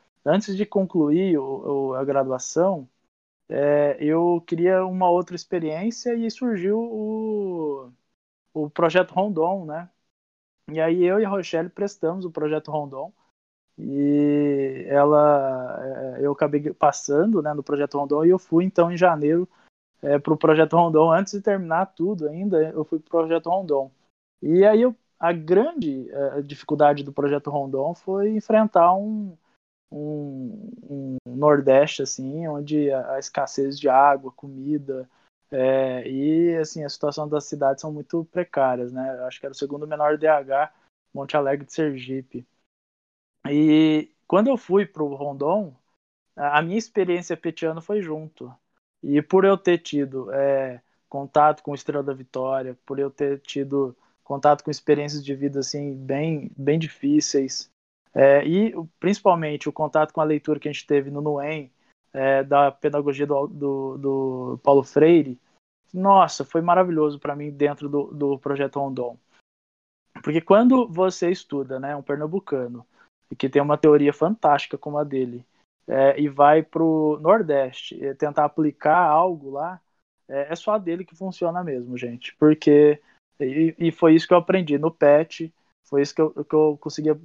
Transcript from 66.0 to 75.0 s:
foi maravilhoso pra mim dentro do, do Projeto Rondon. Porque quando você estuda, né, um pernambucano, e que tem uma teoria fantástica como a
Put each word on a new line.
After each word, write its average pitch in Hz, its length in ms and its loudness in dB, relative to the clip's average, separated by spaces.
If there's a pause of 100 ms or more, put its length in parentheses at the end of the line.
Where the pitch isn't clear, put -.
foi 165 180 -2
maravilhoso 170 580 2
pra 147 160 -8
mim 147 160 -10
dentro 143 360 -2
do, 143 180 -2
do 139 340 -2
Projeto 139 400 -4
Rondon. 127 380 -6 (1080)
Porque 156 180 -2
quando 240 460 6
você 180 420 0
estuda, 135 500 -6
né, 143 160 -8
um 143 60 -10
pernambucano, 143 840 -6 (440)
e - 60 -14
que - 140 -2
tem 143 120 2
uma 147 160 0
teoria 147 360 6
fantástica 151 640 0
como 147 200 -10
a 147 60 -2